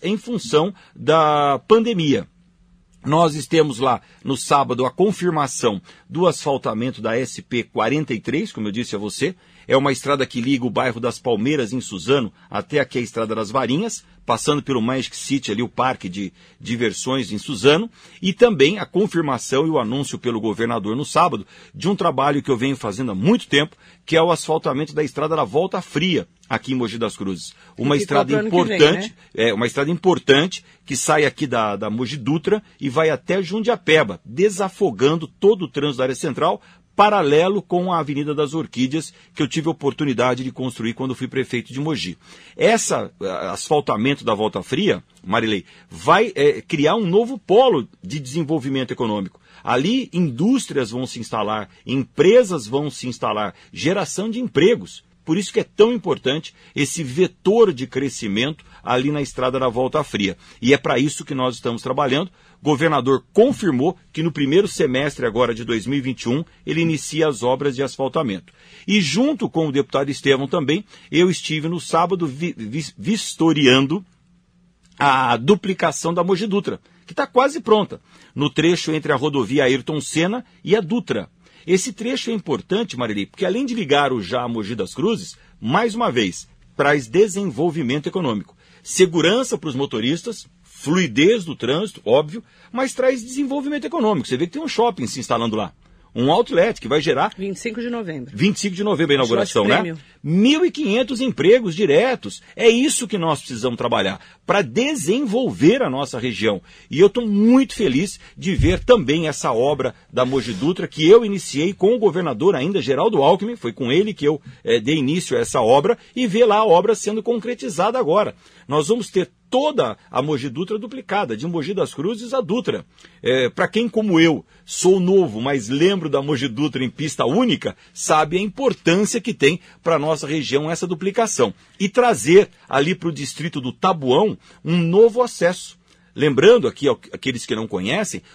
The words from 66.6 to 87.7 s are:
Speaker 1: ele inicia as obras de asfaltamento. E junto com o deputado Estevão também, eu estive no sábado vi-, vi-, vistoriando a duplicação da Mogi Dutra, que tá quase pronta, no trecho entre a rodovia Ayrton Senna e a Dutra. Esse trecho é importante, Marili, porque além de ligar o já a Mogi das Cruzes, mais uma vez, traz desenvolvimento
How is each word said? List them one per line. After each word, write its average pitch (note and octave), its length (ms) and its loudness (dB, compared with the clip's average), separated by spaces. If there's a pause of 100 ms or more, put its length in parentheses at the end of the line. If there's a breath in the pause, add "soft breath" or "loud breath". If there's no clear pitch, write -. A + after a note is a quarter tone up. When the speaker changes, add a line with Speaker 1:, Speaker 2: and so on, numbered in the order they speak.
Speaker 1:
ele D#3 160 -2
inicia D#3 460 -2
as A#2 160 -4
obras C3 320 0
de C3+ 80 -2
asfaltamento. B2+ 680 -4 (360 loud breath)
E G3+ 120 4
junto G#3+ 480 0
com D#3+ 200 -2
o C#3+ 40 -4
deputado C#3 380 0
Estevão C3+ 380 0
também, E3 360 -2 (280 loud breath)
eu F3 180 4
estive D#3 400 -4
no E3+ 100 -6
sábado F3 460 0
vi-, D3 320 -6
vi-, A#2 400 -8
vistoriando D3+ 1080 2 (920)
a C3 400 2
duplicação E3+ 760 0
da F3 120 0
Mogi F#3+ 240 0
Dutra, F#3+ 340 -2 (240 soft breath)
que - 80 -20
tá C#4 140 -2
quase C#4 340 2
pronta, G#3+ 400 2 (340 soft breath)
no C#3+ 140 0
trecho D#3+ 420 0
entre D3+ 220 -2
a - 20 2
rodovia C3+ 500 0
Ayrton C3+ 360 0
Senna F#3+ 420 -2 (200 soft breath)
e F3+ 120 0
a A3+ 60 4
Dutra. D#3+ 480 -4 (360 soft breath)
Esse F#3 280 0
trecho A#3 380 -6
é - 20 -2
importante, F#3 640 -4
Marili, G#2+ 280 -2
porque - 200 -6
além A3+ 200 -2
de A#3+ 100 -6
ligar C#3+ 360 2
o A#2+ 100 -2
já A2 200 -4
a A#2+ 60 -4
Mogi A2+ 280 -6
das G2 180 -6
Cruzes, D3+ 440 -4 (240 soft breath)
mais G3 320 0
uma A3 180 -2
vez, G#2+ 360 -2 (280)
traz C#3+ 320 2
desenvolvimento D#3+ 1000 0